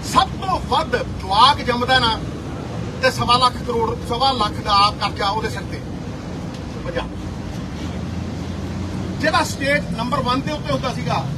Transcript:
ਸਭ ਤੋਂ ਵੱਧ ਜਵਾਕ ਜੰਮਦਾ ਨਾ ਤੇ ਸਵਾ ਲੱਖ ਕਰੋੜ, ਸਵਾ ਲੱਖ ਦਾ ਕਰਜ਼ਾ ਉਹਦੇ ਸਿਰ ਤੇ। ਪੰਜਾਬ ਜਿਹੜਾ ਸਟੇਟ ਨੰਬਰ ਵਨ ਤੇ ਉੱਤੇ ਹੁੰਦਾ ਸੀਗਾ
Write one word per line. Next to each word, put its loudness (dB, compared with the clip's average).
ਸਭ 6
ਤੋਂ 0
ਵੱਧ 2
ਜਵਾਕ 4
ਜੰਮਦਾ 2
ਨਾ 2
ਤੇ 6
ਸਵਾ 4
ਲੱਖ 4
ਕਰੋੜ, 0
ਸਵਾ 2
ਲੱਖ 0
ਦਾ 6
ਕਰਜ਼ਾ 0
ਉਹਦੇ -2
ਸਿਰ -6
ਤੇ। -8
ਪੰਜਾਬ -4
ਜਿਹੜਾ 4
ਸਟੇਟ 0
ਨੰਬਰ 0
ਵਨ 2
ਤੇ -2
ਉੱਤੇ -2
ਹੁੰਦਾ 0
ਸੀਗਾ -2